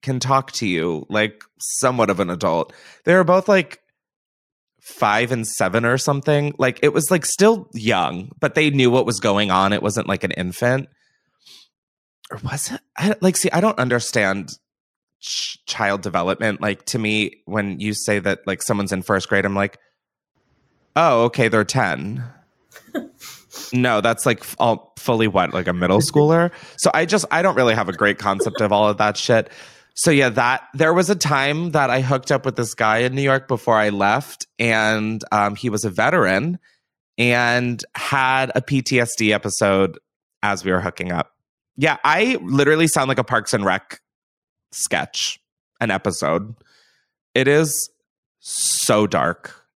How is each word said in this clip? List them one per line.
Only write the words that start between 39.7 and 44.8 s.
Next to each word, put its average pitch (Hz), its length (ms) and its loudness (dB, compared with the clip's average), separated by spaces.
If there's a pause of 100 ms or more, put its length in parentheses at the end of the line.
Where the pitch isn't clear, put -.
as 101 220 -2
we 95 80 -2
were 90 80 0
hooking 90 320 -6
up. 85 200 -4 (440)
Yeah, 147 280 0
I 196 380 2
literally 143 460 2
sound 135 200 0
like 131 100 0
a 127 60 0
Parks 110 300 -2
and 101 100 -2
Rec 95 360 -2 (720)
sketch, - 640 -6 (420)